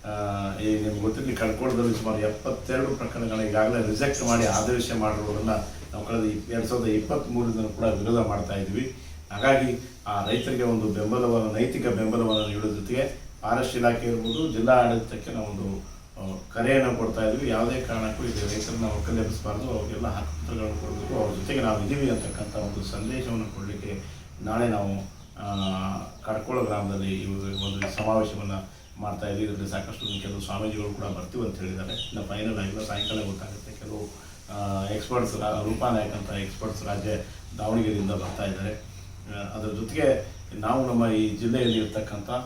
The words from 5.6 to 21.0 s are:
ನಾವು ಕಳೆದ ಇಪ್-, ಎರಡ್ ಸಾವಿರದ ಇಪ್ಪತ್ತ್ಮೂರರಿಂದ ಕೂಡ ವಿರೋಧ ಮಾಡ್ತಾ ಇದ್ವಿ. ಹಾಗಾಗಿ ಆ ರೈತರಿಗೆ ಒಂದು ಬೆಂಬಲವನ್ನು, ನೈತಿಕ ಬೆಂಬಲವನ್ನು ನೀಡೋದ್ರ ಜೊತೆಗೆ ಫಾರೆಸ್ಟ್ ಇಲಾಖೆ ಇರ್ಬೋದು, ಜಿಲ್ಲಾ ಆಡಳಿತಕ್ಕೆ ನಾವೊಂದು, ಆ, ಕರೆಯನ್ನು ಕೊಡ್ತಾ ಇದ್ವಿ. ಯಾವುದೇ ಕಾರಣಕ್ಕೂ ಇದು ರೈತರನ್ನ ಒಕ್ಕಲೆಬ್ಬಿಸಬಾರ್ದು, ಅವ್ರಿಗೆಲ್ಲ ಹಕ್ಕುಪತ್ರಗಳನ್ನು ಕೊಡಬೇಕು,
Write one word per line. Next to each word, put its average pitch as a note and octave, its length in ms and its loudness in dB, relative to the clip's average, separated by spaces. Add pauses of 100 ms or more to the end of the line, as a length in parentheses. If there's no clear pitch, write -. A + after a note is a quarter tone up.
ನಾವು G#2 120 -6
ಕಳೆದ A2+ 200 0
ಇಪ್-, G#2+ 280 0
ಎರಡ್ A2+ 140 0
ಸಾವಿರದ A2+ 200 2
ಇಪ್ಪತ್ತ್ಮೂರರಿಂದ A2 800 2
ಕೂಡ A2+ 180 -2
ವಿರೋಧ G#2+ 420 4
ಮಾಡ್ತಾ G2+ 280 0
ಇದ್ವಿ. G2 420 -2 (360)
ಹಾಗಾಗಿ C3 560 4 (180)
ಆ G2+ 240 0
ರೈತರಿಗೆ B2 320 2
ಒಂದು A2+ 260 4
ಬೆಂಬಲವನ್ನು, A2 640 2
ನೈತಿಕ A#2+ 340 2
ಬೆಂಬಲವನ್ನು A2 600 2
ನೀಡೋದ್ರ G2+ 320 -2
ಜೊತೆಗೆ A#2+ 420 -2 (200)
ಫಾರೆಸ್ಟ್ B2 340 2
ಇಲಾಖೆ A#2+ 300 4
ಇರ್ಬೋದು, A2+ 460 0
ಜಿಲ್ಲಾ A2+ 200 6
ಆಡಳಿತಕ್ಕೆ A#2 600 4
ನಾವೊಂದು, G2 600 -4 (280)
ಆ, F#2+ 160 -4 (180)
ಕರೆಯನ್ನು B2 420 6
ಕೊಡ್ತಾ A2 340 2
ಇದ್ವಿ. B2+ 200 0
ಯಾವುದೇ A#2 300 2
ಕಾರಣಕ್ಕೂ A2+ 440 -2
ಇದು G#2 220 0
ರೈತರನ್ನ A2+ 380 -2
ಒಕ್ಕಲೆಬ್ಬಿಸಬಾರ್ದು, G#2+ 840 0
ಅವ್ರಿಗೆಲ್ಲ A2 360 -2
ಹಕ್ಕುಪತ್ರಗಳನ್ನು G#2+ 720 -2
ಕೊಡಬೇಕು, A2 440 -2